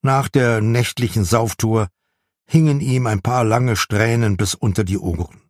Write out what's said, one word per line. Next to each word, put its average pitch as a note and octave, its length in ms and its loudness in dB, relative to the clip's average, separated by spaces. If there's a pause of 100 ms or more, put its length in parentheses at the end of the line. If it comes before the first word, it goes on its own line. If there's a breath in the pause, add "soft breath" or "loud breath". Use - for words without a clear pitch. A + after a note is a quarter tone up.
Nach C3+ 280 0
der A#2+ 340 2
nächtlichen A2+ 600 0
Sauftour A2 640 0 (640)
hingen D3+ 300 4
ihm B2+ 260 -2
ein G#2+ 140 0
paar B2 240 0
lange A#2 320 2
Strähnen A2 640 0
bis G2+ 160 -2
unter A2 280 -2
die F#2+ 140 -2
Ohren. E2+ 540 -6